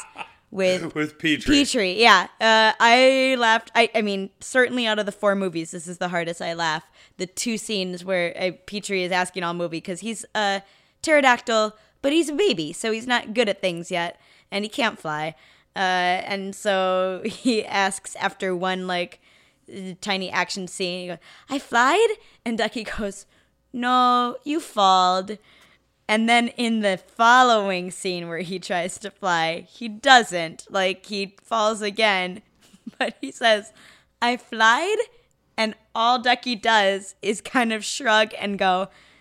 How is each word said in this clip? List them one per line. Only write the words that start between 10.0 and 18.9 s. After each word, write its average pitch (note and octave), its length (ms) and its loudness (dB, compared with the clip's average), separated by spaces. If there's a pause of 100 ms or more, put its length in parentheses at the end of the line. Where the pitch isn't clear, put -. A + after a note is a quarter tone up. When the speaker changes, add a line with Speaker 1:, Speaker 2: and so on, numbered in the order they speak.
Speaker 2:
he's A3 240 -10 (100)
a G3 280 -2 (400)
pterodactyl, A#3+ 720 2 (260)
but C#4 100 0
he's D#4+ 180 2
a - 40 -8
baby, G3+ 380 0
so - 180 -6
he's A3 160 -6
not A#3+ 280 -4
good A#3 140 2
at G3 120 -4
things F3 300 -6
yet, E3+ 280 -6 (320)
and G3+ 140 -4
he G#3+ 60 -8
can't A#3 280 -2
fly. D#3 360 -6 (420)
Uh, - 20 -4 (480)
and G3 300 -6
so F#3 680 0
<laughs> - 20 -4
he A3 400 -2
asks - 520 -4
after F#3+ 400 -4
one, F#3 320 -4
like, F3+ 320 -6 (800)